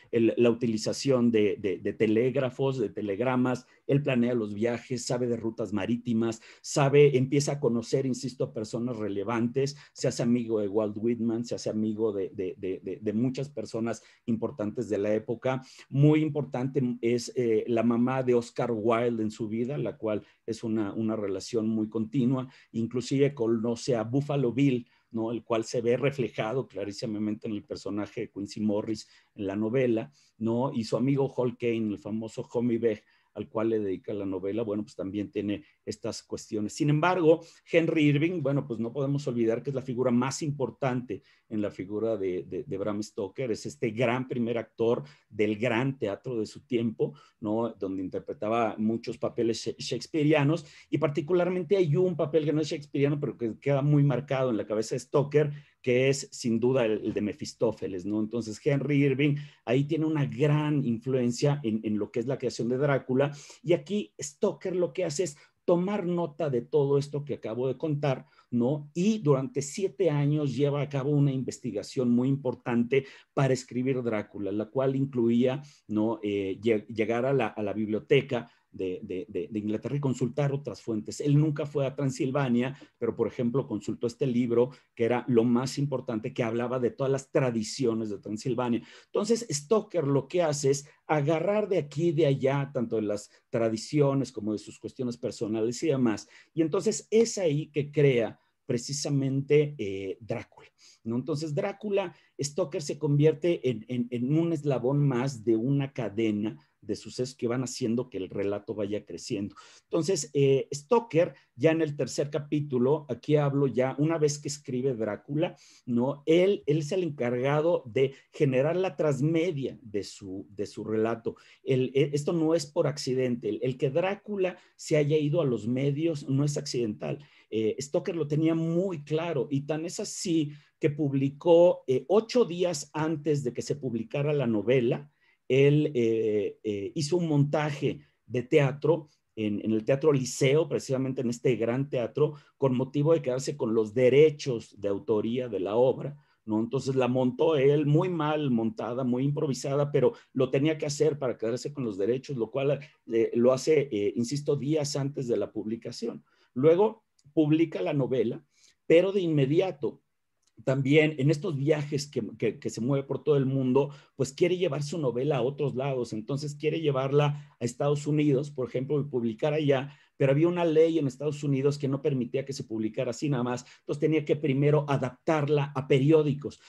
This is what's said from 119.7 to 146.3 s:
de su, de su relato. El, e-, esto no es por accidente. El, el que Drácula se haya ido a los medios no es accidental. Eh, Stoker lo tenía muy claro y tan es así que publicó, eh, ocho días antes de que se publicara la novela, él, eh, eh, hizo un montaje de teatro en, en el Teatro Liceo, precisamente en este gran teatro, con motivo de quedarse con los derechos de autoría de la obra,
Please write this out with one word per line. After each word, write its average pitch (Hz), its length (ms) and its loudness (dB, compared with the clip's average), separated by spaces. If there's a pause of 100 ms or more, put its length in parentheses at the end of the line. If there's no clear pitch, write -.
de 104 220 -6
su, 95 480 -12
de 101 160 -8
su 104 180 -10
relato. 110 520 -2 (260)
El, 127 320 0
e-, 147 180 4
esto 147 220 -2
no 160 200 2
es 165 120 0
por 165 200 0
accidente. 127 640 -2
El, 110 140 -2
el 131 160 -2
que 147 100 0
Drácula 185 680 -2 (180)
se - 220 0
haya 151 180 2
ido 151 240 2
a 151 60 2
los 113 200 0
medios 143 640 0
no 135 160 2
es 147 140 0
accidental. 123 640 -4 (240)
Eh, 107 320 0
Stoker 175 340 -4
lo 156 120 -2
tenía 156 280 2
muy 165 500 -2
claro 156 460 -2
y 139 120 0
tan 156 240 -4
es 180 140 -8
así 165 520 -2 (260)
que 151 120 2
publicó, 151 960 4
eh, 127 220 0
ocho 220 360 4
días 175 480 -4
antes 151 500 -2
de 120 120 -4
que 123 80 -8
se 147 140 -4
publicara 139 580 -4
la 139 120 0
novela, 117 640 0 (360)
él, 143 480 4
eh, 110 680 2
eh, 101 300 -4
hizo 160 240 0
un 170 100 0
montaje 143 720 0 (260)
de 120 160 -4
teatro 147 640 2 (280)
en, 107 260 -2
en 110 100 0
el 110 120 0
Teatro 139 260 2
Liceo, 143 600 2
precisamente 131 500 -2
en 120 80 -2
este 120 280 0
gran 117 340 -2
teatro, 135 440 0 (220)
con 131 180 2
motivo 143 380 2
de 165 80 4
quedarse 139 340 -4
con 120 200 -2
los 110 180 2
derechos 127 880 4
de 101 80 -4
autoría 113 640 -2
de 95 100 -2
la 98 160 -2
obra, 127 400 2 (300)